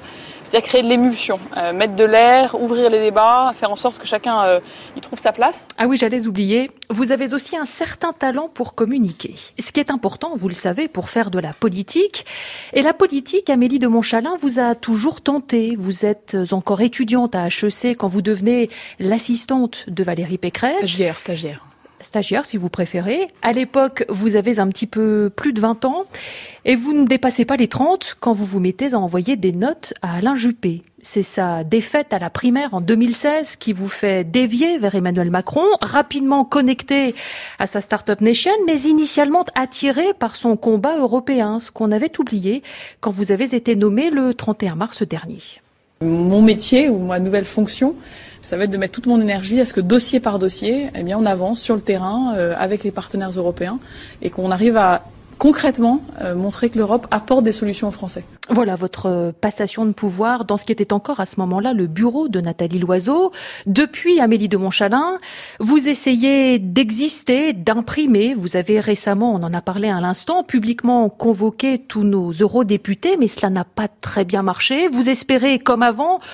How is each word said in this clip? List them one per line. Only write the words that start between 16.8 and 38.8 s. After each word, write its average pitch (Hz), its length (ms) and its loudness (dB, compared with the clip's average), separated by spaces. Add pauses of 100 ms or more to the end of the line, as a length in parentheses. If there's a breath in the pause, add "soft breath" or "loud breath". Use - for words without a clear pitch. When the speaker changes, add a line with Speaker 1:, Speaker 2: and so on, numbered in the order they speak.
Speaker 2:
étudiante 240 540 0
à 175 120 0
H 208 200 -2
E - 20 2
C 247 240 -2
quand 220 140 -4
vous 185 160 -2
devenez 220 480 0 (280 loud breath)
l'assistante 233 880 -2
de 185 160 -4
Valérie 175 360 -4
Pécresse. 254 400 -2
Speaker 1:
Stagiaire, 175 400 -2
stagiaire. 156 460 -10 (340)
Speaker 2:
Stagiaire, 220 460 -4
si 220 120 -6
vous 175 100 -4
préférez. 196 640 -4 (120)
À 233 120 0
l'époque, 262 560 0
vous 208 260 0
avez 208 240 2
un 196 80 2
petit 202 200 -4
peu 214 460 2
plus 294 200 -2
de 214 80 -2
vingt 226 240 0
ans 320 180 -2 (640 loud breath)
et 254 100 4
vous 247 160 -2
ne 285 140 4
dépassez 247 400 2
pas 269 100 -2
les 240 140 2
trente 330 500 -2
quand 233 140 0
vous 208 100 -2
vous 196 160 -2
mettez 185 340 -2
à 220 60 2
envoyer 180 380 -2
des 185 160 0
notes 240 480 -4
à 175 160 -4
Alain 240 180 0
Juppé. 226 460 -2 (200)
C'est - 220 -4
sa 175 400 -2
défaite 226 480 0
à 196 80 0
la 175 100 -6
primaire 247 440 -2
en 180 80 -2
deux 190 140 2
mille 233 200 2
seize 294 400 -2
qui - 160 -6
vous 196 160 -4
fait 190 420 -2
dévier 254 500 2
vers 269 160 0
Emmanuel 180 360 0
Macron, 185 320 0 (180)
rapidement 277 640 0
connecté 269 720 0 (420 loud breath)
à 196 100 -2
sa 208 120 -4
Startup 208 400 -2
Nation, 233 320 2 (160)
mais 302 140 0